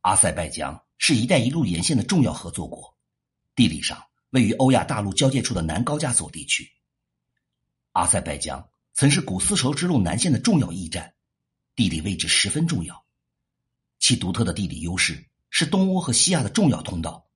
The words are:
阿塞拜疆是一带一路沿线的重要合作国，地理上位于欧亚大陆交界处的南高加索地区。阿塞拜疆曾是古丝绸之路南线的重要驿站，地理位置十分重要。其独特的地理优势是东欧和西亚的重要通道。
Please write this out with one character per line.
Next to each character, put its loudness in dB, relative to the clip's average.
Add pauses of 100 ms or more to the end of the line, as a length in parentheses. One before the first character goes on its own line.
阿 0
塞 2
拜 -4
疆 -10 (120)
是 2
一 2
带 4
一 2
路 0
沿 -2
线 0
的 2
重 4
要 0
合 -10
作 -8
国， -18 (580)
地 6
理 -2
上 -8 (220)
位 2
于 2
欧 4
亚 4
大 -4
陆 -4
交 2
界 0
处 -4
的 -2
南 -2
高 -2
加 -2
索 -2
地 -16
区。 -4 (1200)
阿 0
塞 0
拜 -8
疆 -10 (240)
曾 4
是 2
古 -4
丝 0
绸 0
之 -4
路 2
南 0
线 0
的 2
重 4
要 0
驿 -8
站， -12 (600)
地 2
理 -2
位 -4
置 -4
十 0
分 0
重 -2
要。 -18 (920)
其 4
独 -4
特 0
的 0
地 -2
理 -8
优 -4
势 -4 (200)
是 0
东 2
欧 2
和 -2
西 2
亚 2
的 -2
重 4
要 0
通 -6
道。 -10